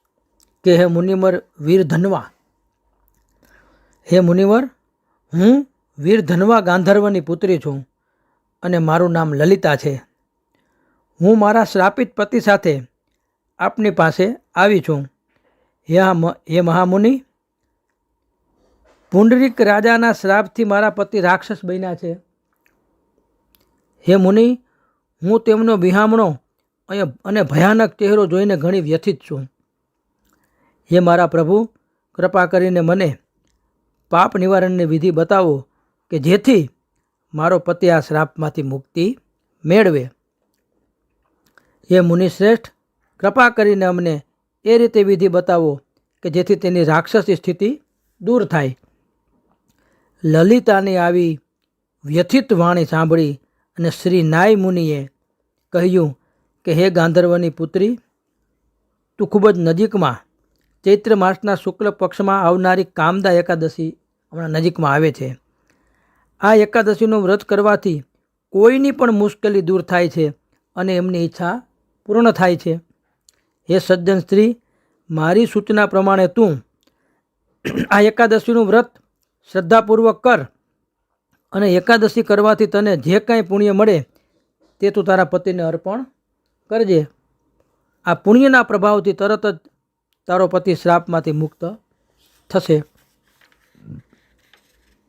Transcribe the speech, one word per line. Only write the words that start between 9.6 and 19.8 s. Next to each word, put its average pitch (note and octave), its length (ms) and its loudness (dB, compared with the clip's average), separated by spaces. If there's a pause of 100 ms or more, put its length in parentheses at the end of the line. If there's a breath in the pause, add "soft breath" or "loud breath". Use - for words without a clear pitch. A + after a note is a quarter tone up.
છે. C3+ 260 -6 (1160)
હું G#3 180 4
મારા G#3+ 260 2
શ્રાપિત G3 500 -2
પતિ G#3 260 -4
સાથે F3+ 420 0 (760)
આપની G#3 320 -2
પાસે F3+ 460 0 (180)
આવી F#3+ 340 2
છું. C#3 200 -4 (840)
હે E3 80 2
આ F#3+ 140 4
મ-, E3 180 -2
હે - 300 -4
મહામુનિ, F#3 640 0 (1900)
પુંડરીક A#3 500 2
રાજાના A3+ 520 2